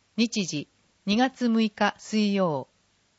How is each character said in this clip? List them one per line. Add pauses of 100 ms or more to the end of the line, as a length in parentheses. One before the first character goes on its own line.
(140)
日
時、 (360)
二
月
六
日
水
曜。 (500)